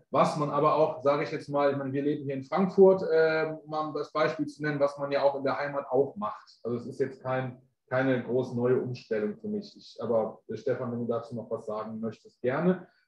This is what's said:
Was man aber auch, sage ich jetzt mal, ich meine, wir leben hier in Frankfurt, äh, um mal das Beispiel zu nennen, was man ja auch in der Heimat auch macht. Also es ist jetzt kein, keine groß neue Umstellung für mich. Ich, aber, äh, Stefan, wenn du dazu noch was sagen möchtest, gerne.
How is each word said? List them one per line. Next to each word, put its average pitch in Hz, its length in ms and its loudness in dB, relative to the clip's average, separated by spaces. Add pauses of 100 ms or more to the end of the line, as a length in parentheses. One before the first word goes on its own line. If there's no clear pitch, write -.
(100)
Was - 280 2
man 147 120 -2
aber 143 260 4
auch, - 260 2
sage 143 220 2
ich - 80 -8
jetzt 147 180 -8
mal, 143 200 2
ich 131 60 0
meine, 135 160 -4
wir 139 100 -2
leben 143 220 -2
hier 139 100 -4
in 135 100 -6
Frankfurt, 190 580 6
äh, 160 500 2 (100)
um 151 80 -16
mal 156 240 -4
das 147 160 -6
Beispiel 151 360 0
zu - 160 -10
nennen, 147 180 0
was 143 180 0
man 139 140 -4
ja 139 100 2
auch 139 140 4
in 135 80 -4
der 131 140 0
Heimat 143 320 -6
auch 135 260 2
macht. - 460 -10
Also 120 160 -4
es 120 80 -10
ist - 120 -10
jetzt 131 240 -4
kein, 131 380 -4 (300)
keine 127 340 2
groß 123 300 -2
neue 123 260 2
Umstellung 107 560 -4
für 107 120 -12
mich. 104 280 -6
Ich, - 260 -16
aber, 113 460 0
äh, 113 80 -6
Stefan, 123 360 -2
wenn 120 80 -4
du 117 60 -4
dazu 117 300 -4
noch 110 140 -10
was 110 160 -6
sagen 107 340 -6
möchtest, - 400 -8
gerne. 165 460 0 (220)